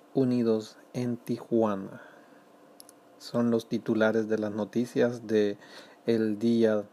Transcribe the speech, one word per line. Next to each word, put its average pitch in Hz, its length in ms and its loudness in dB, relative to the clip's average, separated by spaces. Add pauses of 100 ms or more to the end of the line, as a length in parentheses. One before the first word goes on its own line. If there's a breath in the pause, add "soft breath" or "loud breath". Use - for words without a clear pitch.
(140)
Unidos 120 640 0 (140)
en 123 240 -4
Tijuana. 110 840 -2 (1160 loud breath)
Son 120 320 -2
los 117 180 -2
titulares 110 600 0
de 110 100 0
las 104 140 -4
noticias 120 720 -2
de 104 300 2 (500 loud breath)
el 110 320 0
día 110 540 2